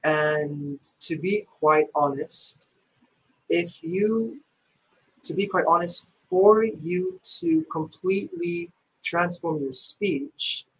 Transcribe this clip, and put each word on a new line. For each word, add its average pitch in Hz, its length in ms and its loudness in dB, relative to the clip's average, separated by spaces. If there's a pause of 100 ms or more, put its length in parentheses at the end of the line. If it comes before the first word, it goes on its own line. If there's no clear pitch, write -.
And 151 760 0 (220)
to 165 160 -2
be 196 300 -2
quite 156 380 4 (100)
honest, - 720 -2 (840)
if 170 340 -2
you, 220 580 -2 (840)
to 160 100 -6
be 196 140 0
quite 175 200 0
honest, 170 640 0
for 208 340 6
you 180 560 -4 (200)
to 160 320 2
completely 175 1000 -4 (320)
transform 170 580 0
your 135 120 -4
speech - 920 -2 (140)